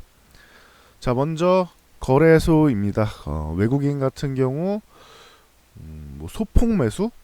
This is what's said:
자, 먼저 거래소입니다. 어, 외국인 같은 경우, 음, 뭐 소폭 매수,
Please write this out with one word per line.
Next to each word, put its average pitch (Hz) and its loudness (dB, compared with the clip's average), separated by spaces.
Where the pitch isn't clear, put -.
자, 127 -2
먼저 165 0
거래소입니다. 139 4
어, 76 -6
외국인 139 0
같은 135 -4
경우, 147 -2
음, 76 -16
뭐 76 -12
소폭 226 2
매수, 175 0